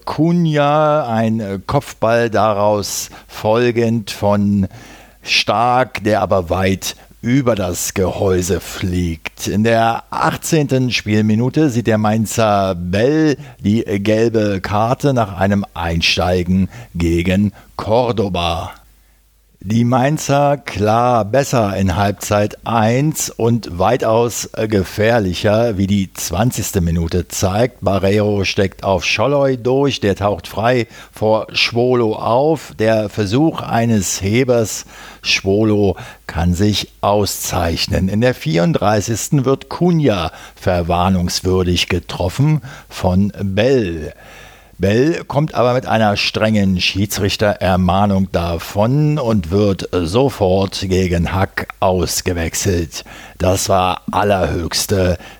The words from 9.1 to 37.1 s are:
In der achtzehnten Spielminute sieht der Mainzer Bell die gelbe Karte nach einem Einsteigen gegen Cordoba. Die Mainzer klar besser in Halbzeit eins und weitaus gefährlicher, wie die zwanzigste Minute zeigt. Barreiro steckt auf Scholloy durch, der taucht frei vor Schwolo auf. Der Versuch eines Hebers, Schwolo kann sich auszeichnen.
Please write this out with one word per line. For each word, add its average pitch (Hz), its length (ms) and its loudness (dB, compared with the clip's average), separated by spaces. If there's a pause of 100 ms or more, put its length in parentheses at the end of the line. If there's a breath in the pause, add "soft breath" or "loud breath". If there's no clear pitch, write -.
In 101 160 0
der 113 460 2
achtzehnten 135 840 -2
Spielminute 110 800 0
sieht 117 180 -2
der 110 100 2
Mainzer 107 760 0
Bell 127 640 0 (240 loud breath)
die 107 240 2
gelbe 107 720 0
Karte 113 540 0
nach 101 240 -2
einem 101 260 0 (100)
Einsteigen 87 960 0 (260 loud breath)
gegen 87 600 0 (240 loud breath)
Cordoba. 98 960 -2 (880 soft breath)
Die 113 260 0
Mainzer 143 720 2
klar 113 680 0
besser 113 500 0
in 95 200 0
Halbzeit 104 680 0
eins 120 680 0
und 113 480 -2
weitaus 113 760 0
gefährlicher, 107 1200 0
wie 98 80 2
die 98 260 0
zwanzigste 101 640 -2
Minute 85 480 0
zeigt. 104 540 -2
Barreiro 98 640 2
steckt - 380 -2
auf 95 200 0
Scholloy 135 540 0
durch, 131 420 0
der 98 160 0
taucht 101 320 -2
frei 117 380 0 (260 loud breath)
vor 107 400 0
Schwolo 120 640 0
auf. 127 640 0
Der 107 320 2
Versuch 117 520 0
eines 117 600 0
Hebers, 117 640 0 (380 loud breath)
Schwolo 101 720 2 (300 loud breath)
kann 87 260 0
sich 98 380 0 (100)
auszeichnen. 92 1080 0